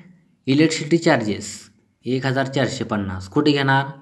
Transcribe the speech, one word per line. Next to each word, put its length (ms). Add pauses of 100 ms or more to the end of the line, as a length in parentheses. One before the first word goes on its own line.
(480)
इलेक्ट्रिसिटी 500
चार्जेस 520 (560)
एक 200
हजार 220
चारशे 360
पन्नास, 460
कुठे 220
घेणार, 340 (160)